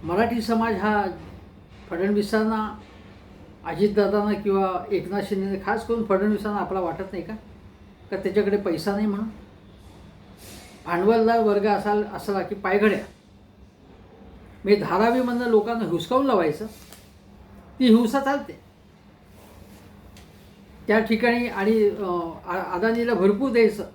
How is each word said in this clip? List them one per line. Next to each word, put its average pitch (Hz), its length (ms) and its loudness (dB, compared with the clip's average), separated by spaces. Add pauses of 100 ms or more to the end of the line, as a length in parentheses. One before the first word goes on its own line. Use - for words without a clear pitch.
मराठी 226 380 0
समाज 226 340 0
हा 202 300 0 (840)
फडणवीसांना, 208 880 0 (840)
अजितदादांना 202 720 0
किंवा 190 520 0
एकनाथ 185 380 -4
शिंदेने, 196 360 -4
खास 180 220 -2
करून 233 160 -2
फडणवीसांना 202 560 0
आपला 190 200 -4
वाटत 170 320 -6
नाही 180 120 -8
का? 214 120 -12 (760)
का 190 60 -6
त्याच्याकडे 196 400 0
पैसा 180 340 -2
नाही 208 160 0
म्हणून? 208 200 -2 (1600)
भांडवलदार 220 540 4
वर्ग 208 280 2
असाल, 208 360 0 (100)
असला 190 280 -4
की 185 140 -6
पायघड्या, 196 440 2 (1600)
म्हणजे 202 120 6
धारावीमधनं 233 760 0
लोकांना 226 360 2
हुसकावून 240 400 0
लावायचं, 185 400 0 (1120)
ती 240 160 8
हिंसा 233 240 2
चालते 269 400 -4 (2250)
त्या 214 120 4
ठिकाणी. 233 480 0
आणि, 208 420 2
अ, 185 300 -4 (280)
आ-, 180 280 -6
अदानीला 233 380 0
भरपूर 202 380 0
द्यायचं 220 320 4 (100)